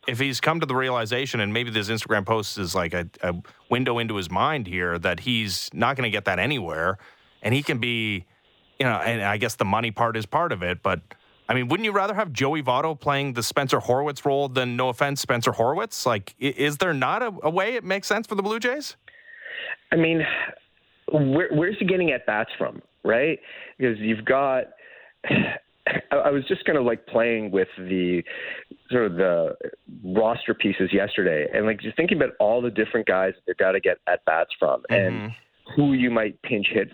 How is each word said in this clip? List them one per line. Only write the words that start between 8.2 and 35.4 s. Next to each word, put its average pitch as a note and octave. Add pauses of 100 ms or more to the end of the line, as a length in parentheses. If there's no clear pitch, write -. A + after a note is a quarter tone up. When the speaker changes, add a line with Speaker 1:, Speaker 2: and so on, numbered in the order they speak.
Speaker 1:
you C3+
know, A#2
and A2
I G2+
guess A2
the A2
money A2
part A2+
is G#2+
part D#3+
of F2+
it, F2+
but, F#2 (480)
I A2+
mean, B2
wouldn't G3+
you G#3+
rather G3+
have F#3+
Joey C#3
Votto D3
playing C#3
the A#2
Spencer C#3
Horwitz C#3
role C#3
than, B2
no B2+
offense, C#3
Spencer A#2+
Horwitz? D#3
Like, A2
i-, C3 (120)
is D3
there F3+
not C#3+
a, A3+ (100)
a D3+
way F#3+
it A3+
makes F#3+
sense A3
for G#3+
the G3
Blue G#3+
Jays? B3 (960)
Speaker 2:
I -
mean, E3 (880)
where, D3+
where's F3+
he -
getting F3+
at B2
bats G#2+
from, - (220)
right? B2+ (380)
Because A#2+
you've A2
got, C3 (300)
<sighs> -
I, -
I C#3+
was C#3
just -
kind D#3
of, B2+
like, A#2
playing A2+
with F#2+ (100)
the F2+ (680)
sort B2
of F2
the F2 (500)
roster A2
pieces G2
yesterday, F#2+
and, G#2
like, A2
just A2
thinking E3+
about C3
all A2
the B2
different G#2+
guys F#2+
that -
they've F#2
gotta F#2+
get F2+ (100)
at F2
bats E2
from, C2
and G2
Speaker 1:
Mm-hmm. -